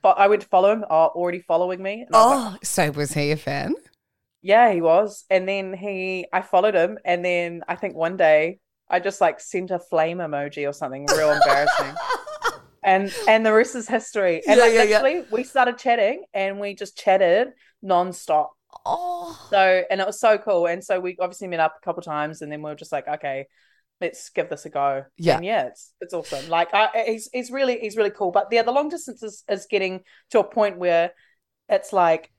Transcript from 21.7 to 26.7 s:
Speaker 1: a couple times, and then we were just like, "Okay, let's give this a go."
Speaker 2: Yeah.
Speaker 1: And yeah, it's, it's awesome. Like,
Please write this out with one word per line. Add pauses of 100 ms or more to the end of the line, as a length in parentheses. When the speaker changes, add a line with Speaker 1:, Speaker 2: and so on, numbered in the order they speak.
Speaker 1:
a
couple
times,
and
then
we
were
just
like,
"Okay, (540)
let's
give
this
a
go." (100)
Speaker 2:
Yeah.
Speaker 1:
And
yeah,
it's,
it's
awesome.
Like,